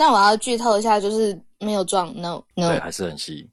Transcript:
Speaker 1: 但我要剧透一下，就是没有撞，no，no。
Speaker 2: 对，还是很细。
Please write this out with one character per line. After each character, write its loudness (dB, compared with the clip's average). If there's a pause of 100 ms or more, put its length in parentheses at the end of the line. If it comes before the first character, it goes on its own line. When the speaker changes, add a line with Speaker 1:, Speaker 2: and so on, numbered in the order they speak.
Speaker 1:
但 6
我 4
要 6
剧 -4
透 2
一 -2
下， 2
就 -2
是 0 (200)
没 -4
有 0
撞， -2
no，no。 -4
Speaker 2:
对， 0
还 -10
是 -8
很 -8
细。 -12